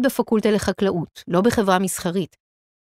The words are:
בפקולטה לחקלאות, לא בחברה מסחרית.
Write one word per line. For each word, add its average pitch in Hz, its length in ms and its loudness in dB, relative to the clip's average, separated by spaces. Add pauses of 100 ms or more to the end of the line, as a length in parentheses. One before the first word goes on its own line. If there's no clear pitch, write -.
בפקולטה 226 460 0
לחקלאות, 190 760 -2
לא 175 140 2
בחברה 196 380 2
מסחרית. 180 560 -4 (640)